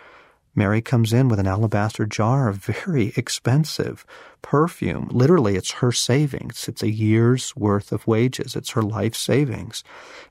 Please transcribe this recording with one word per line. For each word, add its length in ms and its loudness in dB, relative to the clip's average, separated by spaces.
Mary 240 2
comes 320 0
in 160 4
with 120 2
an 60 0
alabaster 600 0
jar 420 0
of 160 -4
very 520 -2
expensive 920 -2
perfume. 680 -2
Literally, 460 4
it's 160 -4
her 180 0
savings. 800 -2
It's 160 -6
a 60 0
year's 680 2
worth 340 0
of 160 -4
wages. 480 0
It's 160 -8
her 120 0
life 340 -2
savings. 640 -2